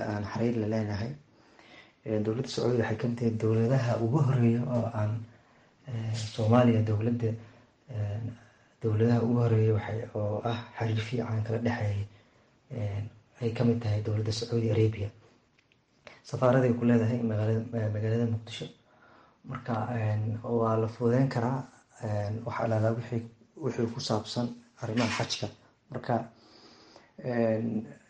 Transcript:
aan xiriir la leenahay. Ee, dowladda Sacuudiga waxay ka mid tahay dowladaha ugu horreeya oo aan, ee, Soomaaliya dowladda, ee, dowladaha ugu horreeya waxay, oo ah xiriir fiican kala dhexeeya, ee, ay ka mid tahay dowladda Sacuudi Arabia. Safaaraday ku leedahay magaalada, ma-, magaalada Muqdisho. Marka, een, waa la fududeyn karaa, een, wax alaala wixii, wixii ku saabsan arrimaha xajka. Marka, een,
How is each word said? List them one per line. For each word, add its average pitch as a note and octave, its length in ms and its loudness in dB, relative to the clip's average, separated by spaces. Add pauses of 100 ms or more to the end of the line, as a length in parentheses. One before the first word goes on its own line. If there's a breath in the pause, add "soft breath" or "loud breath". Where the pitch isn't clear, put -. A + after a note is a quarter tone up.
aan G#2 200 -2
xiriir A#2 320 0
la G#2+ 100 -2
leenahay. G#2+ 440 -2 (920 loud breath)
Ee, A2 160 0
dowladda A2 300 -2
Sacuudiga A#2 340 0
waxay G#2+ 140 -2
ka B2+ 100 -2
mid A#2+ 100 -2
tahay A#2 200 0
dowladaha A2+ 540 2 (100)
ugu A#2 160 2
horreeya A#2+ 460 4
oo A#2 300 0
aan, G#2+ 180 0 (760 soft breath)
ee, A2+ 260 -6 (120)
Soomaaliya A#2 580 4
dowladda, A2 460 0 (580 loud breath)
ee, G#2 320 -6 (640 soft breath)
dowladaha A2+ 420 4
ugu A#2+ 160 2
horreeya A2 340 4
waxay, A2 260 -2 (160)
oo G#2 280 -2
ah A#2 160 -2 (140)
xiriir A2+ 260 -2
fiican A2+ 440 -2
kala A2 140 -2
dhexeeya, G#2+ 480 -2 (680 soft breath)
ee, G#2 300 -4 (360)
ay A#2 160 -4
ka B2 100 0
mid A#2 180 4
tahay G#2 220 0
dowladda A2 280 -2
Sacuudi A#2 400 -2
Arabia. G#2+ 380 2 (1120 loud breath)
Safaaraday B2 500 4
ku A#2+ 120 0
leedahay A#2 380 4
magaalada, A2 480 0
ma-, A2 180 -2
magaalada A2 380 0
Muqdisho. - 400 -6 (800 soft breath)
Marka, C3 280 -8 (220)
een, G#2+ 460 -2
waa A2+ 360 0
la A2+ 100 2
fududeyn B2 420 2
karaa, B2+ 300 0 (440)
een, G#2+ 400 -4
wax A2+ 160 -6
alaala A2+ 340 2
wixii, A#2 300 -4 (300)
wixii B2 340 -2
ku - 120 -8
saabsan A#2+ 480 -2 (340)
arrimaha A2 340 0
xajka. - 320 -4 (440 soft breath)
Marka, A#2 240 -2 (1000 loud breath)
een, A2+ 720 0 (220)